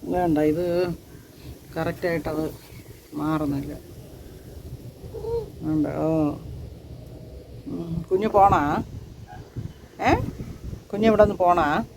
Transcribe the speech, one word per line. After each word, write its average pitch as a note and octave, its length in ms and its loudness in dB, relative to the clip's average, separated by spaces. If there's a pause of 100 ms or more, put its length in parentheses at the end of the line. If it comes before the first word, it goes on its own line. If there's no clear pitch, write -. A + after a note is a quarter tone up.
(120)
വേണ്ട, F3 260 4
ഇത് D3+ 280 2 (1080)
കറക്റ്റായിട്ടത് D#3+ 720 -2 (640)
മാറുന്നില്ല. D3 600 -2 (1900)
വേണ്ട. D#3 240 2
ഓ, D#3 440 2 (1400)
ഉം. E3+ 440 -6
കുഞ്ഞ് G3 260 4
പോണാ? F#3+ 460 6 (1300)
ഏ? C#4+ 40 6 (800)
കുഞ്ഞ് G#3 160 4
ഇവിടെ G#3+ 160 10
നിന്ന് G#3 120 2
പോണാ? F3 480 4 (120)